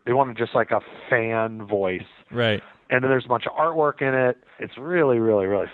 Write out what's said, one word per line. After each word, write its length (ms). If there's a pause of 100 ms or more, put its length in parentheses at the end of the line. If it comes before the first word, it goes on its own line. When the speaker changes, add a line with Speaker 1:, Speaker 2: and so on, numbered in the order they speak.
Speaker 1:
They 80
wanted 240
just, 160
like, 180
a 100 (280)
fan 560
voice. 360 (300)
Speaker 2:
Right. 300 (280)
Speaker 1:
And 140
then 60
there's 160
a 40
bunch 180
of 60
artwork 480
in 120
it. 240 (220)
It's 180
really, 420
really, 280
really 260